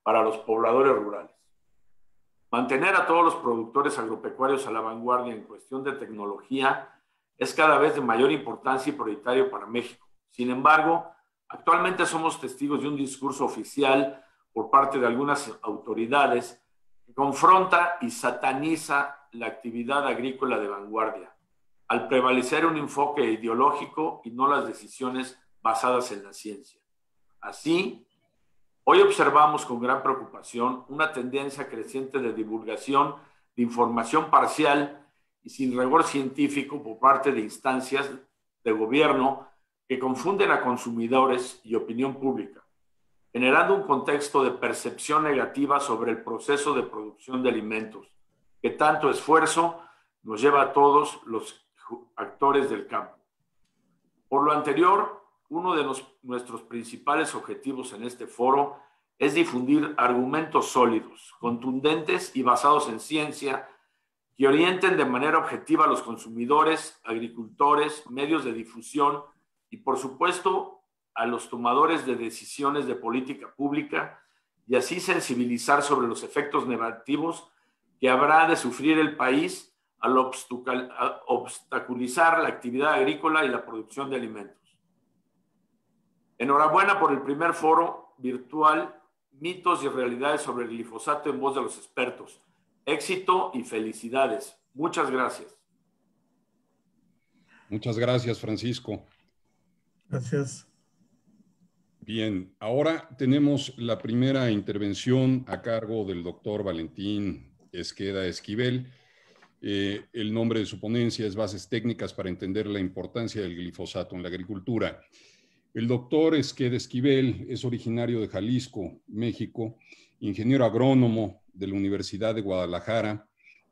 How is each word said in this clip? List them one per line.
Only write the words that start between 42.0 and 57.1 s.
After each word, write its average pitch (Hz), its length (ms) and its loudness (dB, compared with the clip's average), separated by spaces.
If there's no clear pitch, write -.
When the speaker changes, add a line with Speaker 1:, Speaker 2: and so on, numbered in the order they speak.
Speaker 1:
pública, 127 440 -4
generando 147 420 4
un 196 80 0
contexto 143 640 0
de 120 80 2
percepción 123 720 -2
negativa 139 560 0
sobre 117 320 -2
el 113 100 -6
proceso 143 520 -2
de 123 80 0
producción 110 600 -8
de 127 60 4
alimentos, 110 580 -4
que 120 80 2
tanto 151 400 2
esfuerzo 160 720 2
nos 107 180 -8
lleva 139 220 6
a - 100 0
todos 143 540 6
los - 400 -8
actores 135 540 2
del 101 160 -4
campo. - 300 -8
Por 143 160 2
lo 151 80 4
anterior, 160 720 2
uno 175 260 -2
de 147 80 2
nos-, 135 240 -6
nuestros 123 400 -8
principales 131 720 -4